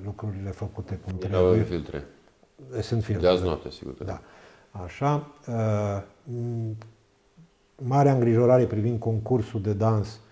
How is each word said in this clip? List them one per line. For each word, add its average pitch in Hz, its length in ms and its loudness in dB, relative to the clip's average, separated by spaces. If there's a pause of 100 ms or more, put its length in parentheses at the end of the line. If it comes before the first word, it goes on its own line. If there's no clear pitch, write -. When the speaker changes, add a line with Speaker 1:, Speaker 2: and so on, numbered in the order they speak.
Speaker 1:
lucrurile 98 460 -8
făcute 95 540 -8
cum 92 120 -8
Speaker 2:
Bine, 92 120 -6
Speaker 1:
trebuie. 90 220 4
Speaker 2:
avem 85 140 6
filtre. 80 400 -6 (760)
Speaker 1:
Sunt 110 240 -2
filtre. 92 220 0
Speaker 2:
De 92 60 8
azi 90 120 4
noapte, 85 260 -4
sigur - 260 -14
că - 80 -12
Speaker 1:
Da. - 160 -10 (640)
Așa, 147 420 -2 (220)
uh, 104 540 -2 (220)
m-, 117 520 -6 (1080)
marea 139 280 4
îngrijorare 123 520 6
privind 113 340 0
concursul 113 640 -2
de 107 100 -2
dans 107 460 0 (120)